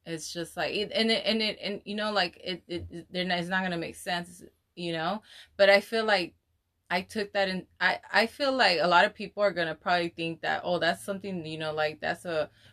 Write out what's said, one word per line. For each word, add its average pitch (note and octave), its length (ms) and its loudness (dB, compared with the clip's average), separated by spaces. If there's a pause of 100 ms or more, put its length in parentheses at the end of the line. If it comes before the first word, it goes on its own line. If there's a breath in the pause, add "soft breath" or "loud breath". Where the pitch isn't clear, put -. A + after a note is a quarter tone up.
it's E3 300 -10
just E3+ 240 -8
like, D#3 160 -2
it, G3+ 220 -4
and A3+ 160 2
it, A3 140 0
and A3 180 0
it, G#3+ 180 -4
and, G3 240 -6
you G3+ 100 -8
know, G#3+ 160 -4
like, F#3 320 0
it, F3+ 240 -8
it, E3+ 220 -8
it, E3+ 220 -14
they're F3+ 140 -4
not, F3+ 120 0
it's F3 120 -4
not F#3+ 120 0
gonna F3+ 160 -2
make E3 180 -6
sense, F3 480 -8 (320)
you F3 180 -4
know? F3 280 -2 (360 loud breath)
But G3 120 8
I G3+ 100 10
feel A3+ 260 -2
like G3 280 2 (560)
I F3+ 140 0
took G3+ 300 -6
that G3 160 2
in, F#3 180 -4 (120)
I, F#3 200 2 (120)
I G3+ 140 4
feel C4+ 260 -2
like G3+ 300 4
a E3+ 60 4
lot F3 180 8
of G#3 80 0
people G3+ 300 -4
are G3 80 4
gonna E3 240 -2
probably F3 340 0
think E3 320 -6
that, D#3 220 -2
oh, F3 160 0
that's E3+ 260 0
something, F#3+ 400 -6
you D#3 140 -8
know, D#3 120 -4
like, D#3 300 -2
that's E3 240 -4
a D#3 240 -2 (240 loud breath)